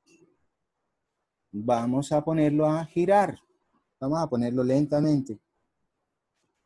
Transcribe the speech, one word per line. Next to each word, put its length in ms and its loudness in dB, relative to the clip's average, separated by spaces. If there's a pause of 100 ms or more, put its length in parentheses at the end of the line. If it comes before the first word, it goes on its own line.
(1500)
Vamos 600 -2
a 120 0
ponerlo 460 2
a 160 -2
girar. 540 0 (600)
Vamos 200 -2
a 100 -2
ponerlo 340 -2
lentamente. 760 0 (1300)